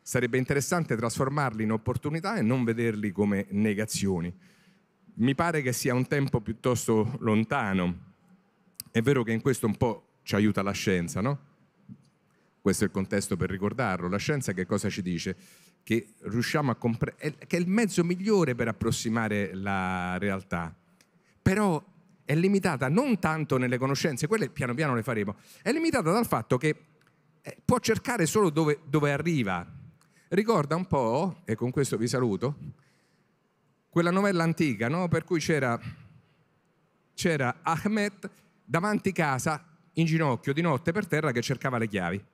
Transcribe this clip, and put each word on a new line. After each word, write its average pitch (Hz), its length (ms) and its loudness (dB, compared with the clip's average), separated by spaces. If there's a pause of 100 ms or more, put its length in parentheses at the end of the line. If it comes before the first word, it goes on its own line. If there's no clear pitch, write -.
Sarebbe 123 380 0
interessante 139 560 0
trasformarli 120 680 -2
in 110 80 2
opportunità 156 640 -2
e 165 60 0
non 123 200 2
vederli 113 480 0
come 98 400 0
negazioni. 98 800 0 (840)
Mi 127 200 2
pare 165 280 0
che 127 100 0
sia 123 220 0
un 127 120 2
tempo 139 340 0
piuttosto 113 800 0
lontano. 104 960 0 (800)
È 117 100 2
vero 127 220 4
che 113 80 0
in 113 80 0
questo 127 260 2
un 104 100 2
po' - 340 -2 (140)
ci - 120 0
aiuta 104 260 4
la 98 100 -2
scienza, 92 480 0
no? 139 180 -2 (1200)
Questo 98 220 2
è - 20 0
il 92 80 -2
contesto 98 420 -2
per 90 140 -2
ricordarlo. 98 580 -4
La 95 80 -2
scienza 127 380 -2
che 90 100 -4
cosa 101 240 -2
ci 101 140 -6
dice? 90 340 -4 (460)
Che - 400 -2
riusciamo 120 480 -2
a 110 60 0
compre-, 117 400 -2
è, - 200 -8
che - 220 -4
è - 20 0
il 180 80 -2
mezzo 196 340 2
migliore 180 520 2
per 117 140 -2
approssimare 110 840 -2
la 92 640 -2
realtà. 95 580 -4 (680)
Però 190 420 2 (400)
è 143 100 2
limitata 175 540 2
non 220 300 2
tanto 156 400 0
nelle 127 180 0
conoscenze, 135 500 -2
quelle 208 220 0
piano 127 240 -6
piano 139 220 0
le 113 80 0
faremo, 104 340 -4 (240)
è 196 120 -4
limitata 294 380 0
dal 226 160 2
fatto 127 300 0
che, 151 180 0 (680)
eh, - 200 -14
può 247 180 2
cercare 220 440 0
solo 202 240 2
dove, 147 300 2 (100)
dove 143 240 2
arriva. 135 580 -2 (580)
Ricorda 180 460 2
un 180 120 -2
po', 139 580 0
e 113 100 -2
con 120 160 -2
questo 135 280 0
vi 117 100 0
saluto, 123 480 0 (1300)
quella 170 200 2
novella 190 320 2
antica, 143 460 0
no? 175 200 -2
Per 165 160 0
cui 175 140 -2
c'era, 135 400 0 (1300)
c'era 143 480 0
Ahmed 202 720 -2 (340)
davanti 196 480 0
casa, 151 560 0 (280)
in 165 100 4
ginocchio, 151 460 2
di 143 80 0
notte 165 300 0
per 202 160 -2
terra, 151 240 0
che 120 100 0
cercava 127 380 -2
le 113 80 0
chiavi. 98 480 -2